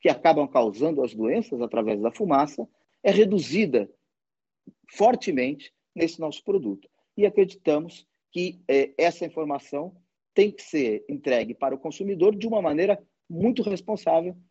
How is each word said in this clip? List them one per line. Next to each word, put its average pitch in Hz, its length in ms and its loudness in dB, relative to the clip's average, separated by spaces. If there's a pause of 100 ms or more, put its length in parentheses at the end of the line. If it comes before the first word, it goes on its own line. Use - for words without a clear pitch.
que - 80 2
acabam 151 400 2
causando 135 560 0
as 113 100 -6
doenças 123 460 -2
através 110 400 -2
da 117 100 0
fumaça, 147 560 -2 (380)
é 202 80 4
reduzida 175 760 2 (1000)
fortemente 151 840 0 (220)
nesse 165 240 -2
nosso 151 240 -8
produto. 127 460 -4 (280)
E 208 80 2
acreditamos 170 800 0 (280)
que, - 340 -6
é, 135 320 2
essa 170 260 0
informação 147 680 -8 (400)
tem 208 160 4
que - 120 -18
ser 117 460 -2
entregue 123 460 -2
para 135 200 -4
o 135 40 -12
consumidor 196 560 0
de 196 120 -8
uma 220 140 -2
maneira 180 420 0 (280)
muito 196 320 -2
responsável 180 760 -2 (140)